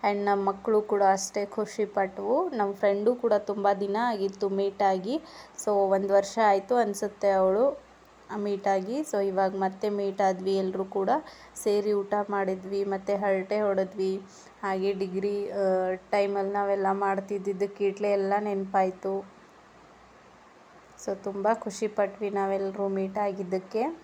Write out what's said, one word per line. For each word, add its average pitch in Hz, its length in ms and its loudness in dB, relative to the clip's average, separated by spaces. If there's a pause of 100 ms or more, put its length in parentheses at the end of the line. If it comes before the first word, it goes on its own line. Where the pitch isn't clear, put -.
And 202 100 0 (100)
ನಮ್ಮ 196 220 2
ಮಕ್ಕಳು 214 320 2
ಕೂಡ 208 220 2 (120)
ಅಷ್ಟೇ 202 300 -4
ಖುಷಿ 214 400 -4
ಪಟ್ವು. 202 640 0
ನಮ್ಮ 202 240 -2
ಫ್ರೆಂಡು 208 420 2
ಕೂಡ 233 180 2 (160)
ತುಂಬ 202 180 0 (120)
ದಿನ 202 180 -2 (140)
ಆಗಿತ್ತು 196 380 -2
ಮೀಟ್ 196 420 -2
ಆಗಿ. 190 240 -2 (480)
So 214 60 0 (260)
ಒಂದು 196 180 0
ವರ್ಷ 196 240 2 (140)
ಆಯ್ತು 196 240 2
ಅನ್ಸುತ್ತೆ 202 560 0
ಅವಳು 190 340 4 (800)
ಮೀಟ್ 202 220 -2
ಆಗಿ. 196 300 0 (140)
So 214 60 -2 (140)
ಇವಾಗ 190 240 2 (100)
ಮತ್ತೆ 190 240 -2
ಮೀಟ್ 202 320 -2
ಆದ್ವಿ, 190 420 2
ಎಲ್ರೂ 190 220 -2 (120)
ಕೂಡ 196 120 0 (540)
ಸೇರಿ 208 300 2
ಊಟ 202 200 0 (160)
ಮಾಡಿದ್ವಿ, 196 540 -2 (100)
ಮತ್ತೆ 196 220 -2
ಹರಟೆ 196 440 0
ಹೊಡೆದ್ವಿ. 190 540 0 (500)
ಹಾಗೆ 190 300 0
ಡಿಗ್ರಿ, 196 580 -2
ಆ, 196 120 0 (480)
ಟೈಮಲ್ಲಿ 202 420 2
ನಾವೆಲ್ಲ 196 380 2
ಮಾಡ್ತಿದ್ದಿದ್ದು 196 840 -2
ಕೀಟ್ಲೆ 202 340 0
ಎಲ್ಲ 196 280 2
ನೆನಪಾಯ್ತು. 196 1000 -2 (1700)
So 208 80 -4 (120)
ತುಂಬ 202 300 -2
ಖುಷಿ 220 340 -4
ಪಟ್ವಿ 202 420 -2
ನಾವೆಲ್ಲರೂ 196 580 -2
ಮೀಟ್ 190 300 -2
ಆಗಿದ್ದಕ್ಕೆ. 190 680 -2 (200)